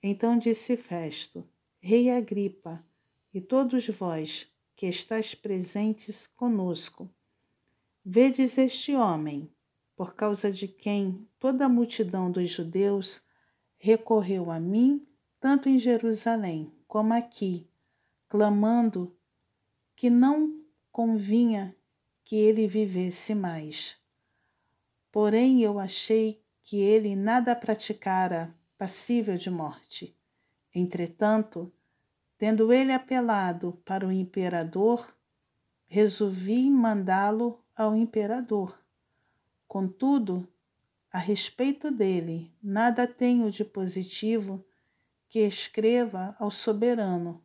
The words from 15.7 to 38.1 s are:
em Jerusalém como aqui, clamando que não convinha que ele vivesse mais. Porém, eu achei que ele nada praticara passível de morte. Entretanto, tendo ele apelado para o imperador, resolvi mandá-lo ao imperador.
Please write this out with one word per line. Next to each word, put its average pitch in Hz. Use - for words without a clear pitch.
em 269
Jerusalém 220
como 220
aqui, 196
clamando 208
que 247
não 294
convinha 220
que -
ele 214
vivesse 185
mais. 165
Porém, 226
eu 208
achei 214
que -
ele 208
nada 233
praticara 185
passível 202
de 180
morte. -
Entretanto, 180
tendo 220
ele 269
apelado 202
para 190
o 185
imperador, 185
resolvi 202
mandá-lo 220
ao 214
imperador. 220